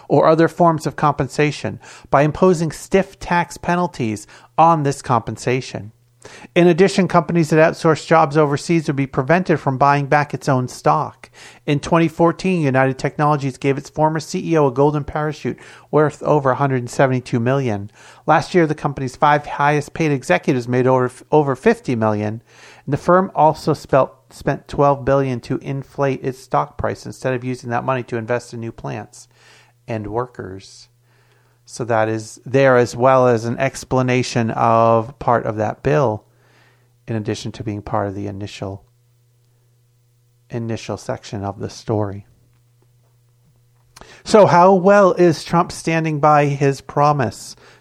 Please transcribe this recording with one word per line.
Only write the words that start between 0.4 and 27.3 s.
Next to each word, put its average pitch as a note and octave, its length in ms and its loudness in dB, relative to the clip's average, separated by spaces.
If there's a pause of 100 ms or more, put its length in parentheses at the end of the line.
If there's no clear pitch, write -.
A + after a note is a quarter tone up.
forms D#3+ 400 0
of C#3+ 80 -8
compensation C#3+ 840 -2 (300)
by C#3+ 140 4
imposing E3 480 2
stiff - 480 -4
tax - 360 -4
penalties E3+ 720 -4 (320)
on D#3+ 240 4
this C#3 220 -2
compensation. A2+ 880 -4 (600)
In F3 140 4
addition, F3+ 400 2
companies E3+ 420 0
that D#3+ 240 4
outsource D#3 320 0
jobs D#3+ 320 2
overseas D3+ 480 0
would D3+ 100 -2
be C3+ 120 -2
prevented D#3 520 0
from C3 200 -2
buying C#3+ 260 4
back D3 300 0
its - 120 -6
own B2+ 200 0
stock. - 640 -4 (340)
In D3 140 0
twenty E3 280 2
fourteen, E3+ 540 0
United C3 380 2
Technologies C#3+ 580 -2
gave C#3 180 0
its C3+ 140 -12
former D#3 300 -2
C E3+ 340 -6
E - 20 2
O D3+ 120 4
a C3 40 0
golden C#3+ 320 0
parachute D3+ 540 -6 (320)
worth D3 320 0
over C#3+ 300 2
a B2 40 0
hundred C3 360 -2
seventy-two C3 480 0
million. A#2 500 -2 (380)
Last D#3 260 0
year, E3+ 140 4
the D3+ 80 -2
company's C#3 400 -6
five D3 320 2
highest D3 480 -2
paid D#3+ 160 -2
executives C3+ 560 -2
made B2 180 0
over, B2+ 260 2 (200)
over D3 240 2
fifty A3 400 0
million, G#2+ 480 -2 (420)
and C#3 80 -4
the C#3+ 40 -2
firm F#3 360 2
also D3+ 400 2
spelt, - 580 -2
spent - 360 -6
twelve C#3+ 360 0
billion C3+ 360 0
to A#2+ 180 -6
inflate C#3 640 -6
its C3 140 -6
stock D3 400 -6
price G#2+ 260 -6
instead C3 300 -6